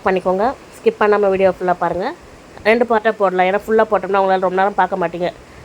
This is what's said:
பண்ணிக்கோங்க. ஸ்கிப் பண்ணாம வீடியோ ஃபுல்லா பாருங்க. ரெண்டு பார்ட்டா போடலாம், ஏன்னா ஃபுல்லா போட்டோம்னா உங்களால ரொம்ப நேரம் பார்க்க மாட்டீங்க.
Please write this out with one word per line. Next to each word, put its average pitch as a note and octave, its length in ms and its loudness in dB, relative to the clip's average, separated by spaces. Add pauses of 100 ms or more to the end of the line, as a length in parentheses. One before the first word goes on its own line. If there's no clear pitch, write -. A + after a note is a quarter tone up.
பண்ணிக்கோங்க. F#3+ 460 0
ஸ்கிப் - 500 -4
பண்ணாம G#3 300 2
வீடியோ F#3+ 200 2
ஃபுல்லா F3+ 280 -2
பாருங்க. F3 340 -4 (520)
ரெண்டு A#3 200 2
பார்ட்டா A3+ 260 0
போடலாம், F#3 360 0
ஏன்னா - 20 0
ஃபுல்லா G3+ 220 -4
போட்டோம்னா G#3+ 300 2
உங்களால F#3+ 260 0
ரொம்ப F#3+ 220 0
நேரம் F#3+ 260 0
பார்க்க F#3 340 -2
மாட்டீங்க. F3 240 -6 (320)